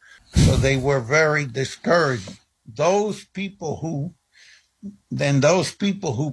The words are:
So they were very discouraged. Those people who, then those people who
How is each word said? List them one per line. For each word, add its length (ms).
So 200
they 220
were 220
very 460
discouraged. 920
Those 520
people 540
who, 360
then 320
those 320
people 400
who 200